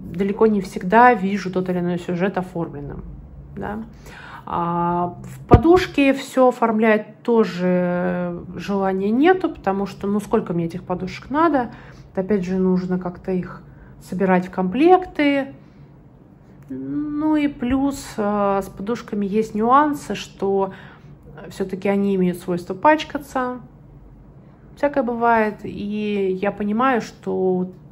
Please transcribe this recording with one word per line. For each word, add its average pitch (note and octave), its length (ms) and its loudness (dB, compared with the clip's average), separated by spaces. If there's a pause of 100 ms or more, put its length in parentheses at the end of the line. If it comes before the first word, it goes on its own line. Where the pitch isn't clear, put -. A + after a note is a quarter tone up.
(140)
далеко G3+ 320 2
не G#3 160 2
всегда A3 500 6
вижу G3 380 -2
тот F#3 180 -2
или F3+ 120 -2
иной F3 180 -2
сюжет F#3 400 -2
оформленным, D3 640 -8 (500)
да. G3+ 280 -8 (640)
А F3 760 -2
в - 260 -16
подушке C#4+ 680 6
все C4 340 2
оформлять A3 720 2
тоже F3+ 1200 0 (140)
желания F#3+ 560 -2
нету, D#4+ 400 4
потому G3 360 -2
что, - 200 -10
ну, G3+ 140 0
сколько A3 320 0
мне E3+ 140 0
этих F3+ 180 -10
подушек F#3 460 -8
надо? C#4+ 420 2 (400)
Это, - 80 -2
опять F#3+ 240 0
же, F#3 120 -2
нужно F#3 420 2
как-то F3+ 340 -8
их F3+ 300 -6 (380)
собирать F#3 460 2
в - 40 -14
комплекты. C#4 1040 2 (1160)
Ну D4 680 -2
и D4 120 2
плюс, C4+ 680 -2
а, G3+ 460 2
с F#3+ 60 -10
подушками G#3 580 -4
есть G#3+ 280 0
нюансы, C4+ 600 2
что F#3 580 -2 (760)
все-таки F#3+ 380 -4
они G3+ 280 2
имеют F3+ 220 2
свойство F3 360 -6
пачкаться. C4+ 840 0 (1160)
Всякое C#4+ 260 0
бывает. A3+ 600 2
И G3+ 760 -4
я G3+ 120 0
понимаю, A3 480 0
что F#3 720 -2 (220)